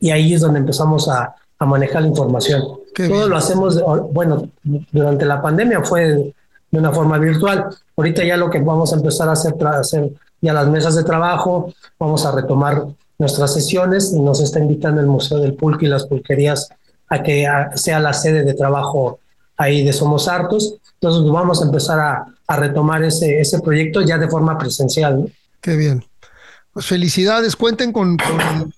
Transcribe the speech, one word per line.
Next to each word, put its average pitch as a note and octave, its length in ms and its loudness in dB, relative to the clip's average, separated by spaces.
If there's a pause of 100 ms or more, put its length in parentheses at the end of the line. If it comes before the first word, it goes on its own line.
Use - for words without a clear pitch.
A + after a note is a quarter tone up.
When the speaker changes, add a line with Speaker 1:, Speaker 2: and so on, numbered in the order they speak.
Speaker 1:
y E3 100 2
ahí D#3 240 4
es D#3+ 60 2
donde D3+ 180 2
empezamos D3+ 500 0
a, B2 260 -2 (240)
a D3 80 0
manejar C#3 360 0
la D#3 60 2
información. C#3 520 0 (320)
Speaker 2:
Qué F#3 140 -4
Speaker 1:
Todo G3 120 2
Speaker 2:
bien. G#3 120 2
Speaker 1:
lo E3+ 60 0
hacemos, F#3 400 0
de, E3+ 60 2
bueno, D#3 680 0 (420)
durante D3 360 0
la C#3+ 140 0
pandemia F3 440 0
fue D3+ 500 0 (360)
de D#3+ 80 0
una D#3 120 2
forma D#3 280 2
virtual. F3 480 0 (300)
Ahorita E3+ 280 0
ya F3 120 0
lo F3 140 0
que E3+ 80 -2
vamos D#3+ 340 0
a D#3+ 40 0
empezar D#3 320 0
a D#3+ 40 2
hacer, D#3 220 0
tra-, D3+ 240 0
hacer C#3+ 320 -2 (320)
ya D#3+ 100 2
las D3 160 2
mesas D#3+ 280 2
de D#3+ 80 0
trabajo, F3 680 0 (260)
vamos D#3 280 -2
a C#3 60 -2
retomar C#3 520 0 (340)
nuestras C#3+ 340 0
sesiones, F3+ 600 0
nos C#3+ 280 2
está D3+ 180 0
invitando D3+ 420 0
el C#3+ 60 2
Museo C#3+ 320 0
del C3+ 160 0
Pulque D#3 320 0
y - 20 4
las C#3 180 -2
Pulquerías C#3+ 640 -2 (380)
a D3 140 -2
que, C#3+ 240 0
a, C#3+ 300 -2
sea D#3 240 0
la D3+ 120 0
sede D#3 300 0
de C#3 120 0
trabajo C#3 640 -2 (380)
ahí C#3+ 260 2
de C#3+ 80 2
Somos D3 360 0
Hartos. G3+ 480 -2 (180)
Entonces E3 360 2
vamos F3 300 2
a D3+ 60 2
empezar D#3 340 0
a, C#3+ 260 -2 (200)
a D#3 100 -2
retomar D3+ 480 0
ese, D#3 360 0
ese - 200 0
proyecto D#3 400 0
ya E3 160 2
de D#3 120 0
forma D#3+ 280 0
presencial, C#3 640 -2
¿no? F#3+ 60 -2 (340)
Speaker 2:
Qué E3 160 -2
bien. C#3+ 260 0 (720)
Pues G3+ 140 -10
felicidades, F#3+ 680 0
cuenten A#3 360 -2
con, F#3 240 0 (600)